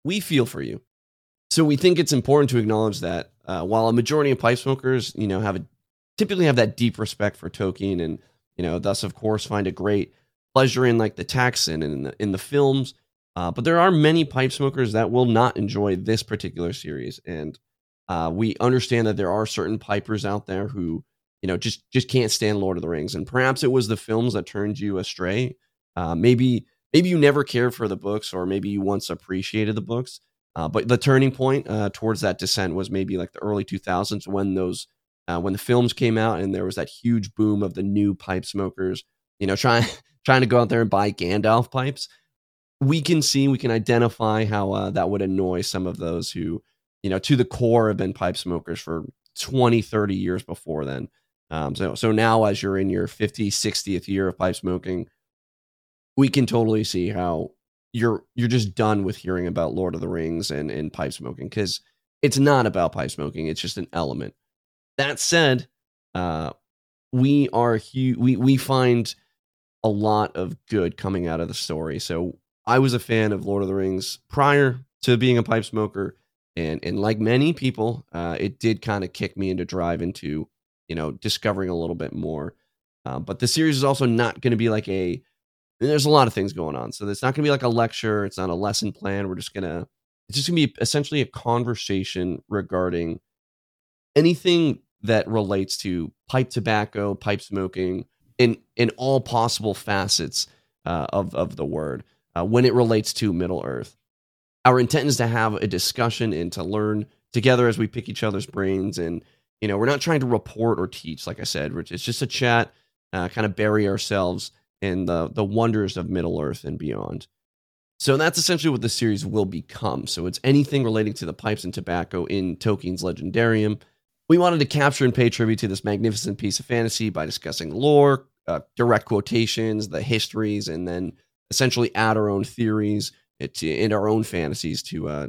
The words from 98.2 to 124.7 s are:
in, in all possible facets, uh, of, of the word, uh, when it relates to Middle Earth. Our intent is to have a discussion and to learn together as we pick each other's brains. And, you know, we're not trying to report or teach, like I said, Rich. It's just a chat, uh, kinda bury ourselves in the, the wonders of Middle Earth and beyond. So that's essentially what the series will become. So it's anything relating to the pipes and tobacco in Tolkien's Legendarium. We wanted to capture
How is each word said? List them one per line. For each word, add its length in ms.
in, 180
in 220
all 220
possible 540
facets, 720
uh, 260
of, 220
of 220
the 100
word, 380
uh, 100
when 200
it 80
relates 400
to 200
Middle 320
Earth. 320
Our 160
intent 280
is 100
to 80
have 300
a 100
discussion 680
and 200
to 100
learn 440
together 340
as 120
we 80
pick 220
each 120
other's 240
brains. 540
And, 240
you 80
know, 100
we're 100
not 140
trying 180
to 80
report 520
or 60
teach, 400
like 140
I 60
said, 280
Rich. 180
It's 120
just 180
a 60
chat, 440
uh, 160
kinda 220
bury 380
ourselves 640
in 220
the, 240
the 160
wonders 520
of 120
Middle 300
Earth 240
and 140
beyond. 480
So 180
that's 200
essentially 340
what 100
the 80
series 360
will 200
become. 600
So 220
it's 160
anything 400
relating 300
to 120
the 80
pipes 300
and 100
tobacco 520
in 320
Tolkien's 460
Legendarium. 800
We 80
wanted 220
to 60
capture 400